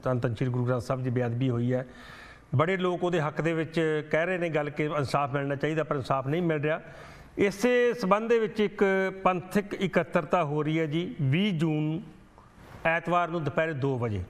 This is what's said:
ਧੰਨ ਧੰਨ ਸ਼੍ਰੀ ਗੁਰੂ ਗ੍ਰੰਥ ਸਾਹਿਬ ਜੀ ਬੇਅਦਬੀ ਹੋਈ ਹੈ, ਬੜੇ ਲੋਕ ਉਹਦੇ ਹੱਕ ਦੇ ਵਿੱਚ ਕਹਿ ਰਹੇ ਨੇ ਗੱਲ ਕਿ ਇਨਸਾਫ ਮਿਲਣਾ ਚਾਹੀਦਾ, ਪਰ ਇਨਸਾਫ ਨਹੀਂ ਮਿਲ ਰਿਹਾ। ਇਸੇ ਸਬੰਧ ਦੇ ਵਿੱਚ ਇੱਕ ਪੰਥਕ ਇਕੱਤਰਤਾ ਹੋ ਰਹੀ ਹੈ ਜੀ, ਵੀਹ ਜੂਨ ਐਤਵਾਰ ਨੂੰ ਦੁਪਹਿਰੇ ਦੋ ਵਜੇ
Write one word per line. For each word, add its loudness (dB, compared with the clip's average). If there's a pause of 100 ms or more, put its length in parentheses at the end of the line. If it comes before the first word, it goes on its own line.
ਧੰਨ 0
ਧੰਨ -2
ਸ਼੍ਰੀ -2
ਗੁਰੂ 0
ਗ੍ਰੰਥ 0
ਸਾਹਿਬ -4
ਜੀ -2
ਬੇਅਦਬੀ 0
ਹੋਈ 0
ਹੈ, -2 (680)
ਬੜੇ 4
ਲੋਕ 0
ਉਹਦੇ 2
ਹੱਕ -2
ਦੇ 0
ਵਿੱਚ 0
ਕਹਿ 2
ਰਹੇ -2
ਨੇ -2
ਗੱਲ 0
ਕਿ -4
ਇਨਸਾਫ 0
ਮਿਲਣਾ -2
ਚਾਹੀਦਾ, -2
ਪਰ -2
ਇਨਸਾਫ -2
ਨਹੀਂ 0
ਮਿਲ 2
ਰਿਹਾ। -2 (560)
ਇਸੇ 4
ਸਬੰਧ 2
ਦੇ 6
ਵਿੱਚ -2
ਇੱਕ 2 (400)
ਪੰਥਕ 0
ਇਕੱਤਰਤਾ 0
ਹੋ -2
ਰਹੀ 0
ਹੈ 2
ਜੀ, -2
ਵੀਹ 2
ਜੂਨ 0 (840)
ਐਤਵਾਰ 2
ਨੂੰ -2
ਦੁਪਹਿਰੇ 0
ਦੋ -2
ਵਜੇ -2